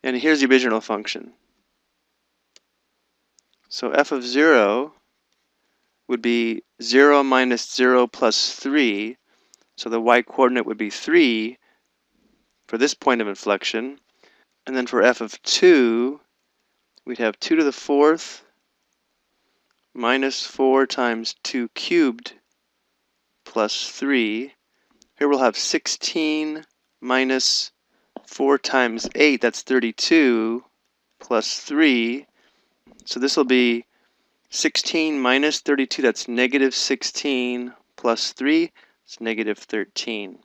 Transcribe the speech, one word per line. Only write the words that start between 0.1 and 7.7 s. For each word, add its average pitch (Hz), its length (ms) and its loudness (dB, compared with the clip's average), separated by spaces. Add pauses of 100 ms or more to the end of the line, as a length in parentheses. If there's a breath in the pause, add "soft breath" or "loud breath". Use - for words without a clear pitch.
here's 147 240 2
the 135 80 2
original 123 340 4
function. - 520 -8 (2250)
So - 220 -6
f - 200 2
of 131 120 -4
zero 127 720 2 (1120)
would 120 140 -4
be 117 420 0 (180)
zero 139 420 6
minus 127 480 0